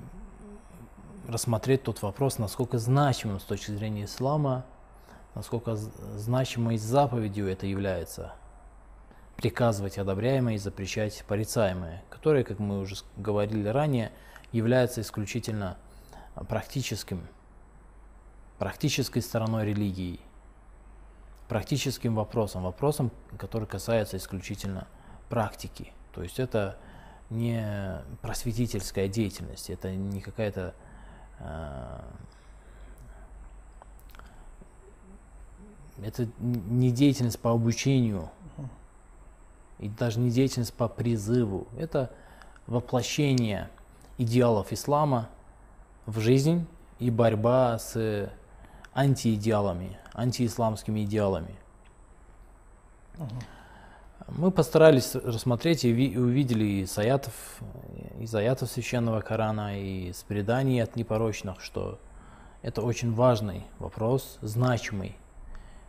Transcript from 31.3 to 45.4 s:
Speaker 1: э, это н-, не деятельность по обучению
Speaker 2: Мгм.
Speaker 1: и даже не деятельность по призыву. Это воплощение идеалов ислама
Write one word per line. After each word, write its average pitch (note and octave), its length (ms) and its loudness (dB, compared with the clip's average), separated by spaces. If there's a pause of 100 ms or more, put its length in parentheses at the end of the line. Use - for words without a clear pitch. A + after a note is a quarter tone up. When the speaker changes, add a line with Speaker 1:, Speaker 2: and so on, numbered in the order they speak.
Speaker 1:
э, C#2 600 -10 (4000)
это A2 220 -4
н-, A2 60 -2 (100)
не A#2+ 500 2
деятельность A#2+ 480 4
по A#2 140 2
обучению A#2 800 2 (260)
Speaker 2:
Мгм. C#3 140 -10 (1080)
Speaker 1:
и G#2 100 -8
даже A2+ 300 0
не B2 120 4
деятельность B2 440 2
по A#2 140 2
призыву. A2+ 800 2 (100)
Это C#3+ 320 0 (560)
воплощение A#2+ 1040 2 (480)
идеалов A#2 540 4
ислама C#3 560 2 (800)